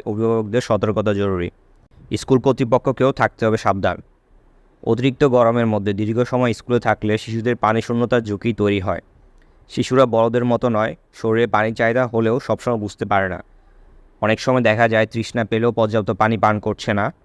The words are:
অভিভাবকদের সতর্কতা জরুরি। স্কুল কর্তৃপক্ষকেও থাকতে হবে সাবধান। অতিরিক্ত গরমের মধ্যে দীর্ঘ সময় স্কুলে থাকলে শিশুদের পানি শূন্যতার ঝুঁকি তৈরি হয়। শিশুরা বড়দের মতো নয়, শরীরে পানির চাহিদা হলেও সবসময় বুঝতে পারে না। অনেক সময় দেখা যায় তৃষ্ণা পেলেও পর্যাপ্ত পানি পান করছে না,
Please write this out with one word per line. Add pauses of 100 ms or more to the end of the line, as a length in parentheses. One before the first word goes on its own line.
অভিভাবকদের
সতর্কতা
জরুরি। (680)
স্কুল
কর্তৃপক্ষকেও
থাকতে
হবে
সাবধান। (840)
অতিরিক্ত
গরমের
মধ্যে
দীর্ঘ
সময়
স্কুলে
থাকলে
শিশুদের
পানি
শূন্যতার
ঝুঁকি
তৈরি
হয়। (680)
শিশুরা
বড়দের
মতো
নয়, (180)
শরীরে
পানির
চাহিদা
হলেও
সবসময়
বুঝতে
পারে
না। (800)
অনেক
সময়
দেখা
যায়
তৃষ্ণা
পেলেও
পর্যাপ্ত
পানি
পান
করছে
না, (120)